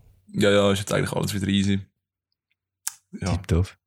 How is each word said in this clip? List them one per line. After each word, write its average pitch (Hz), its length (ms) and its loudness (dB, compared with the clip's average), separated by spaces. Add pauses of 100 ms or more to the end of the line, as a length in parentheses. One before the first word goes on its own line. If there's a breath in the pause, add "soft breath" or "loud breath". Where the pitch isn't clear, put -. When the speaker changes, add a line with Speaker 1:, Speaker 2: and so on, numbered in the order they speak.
(340)
Speaker 1:
Ja, 104 180 4
ja, 101 200 4
ist 95 80 0
jetzt - 140 -6
eigentlich 98 200 -2
alles 98 200 -4
wieder 98 140 -4
easy. 98 320 0 (1400)
Ja. 90 120 -2
Speaker 2:
Tipptopp. 90 440 -2 (100)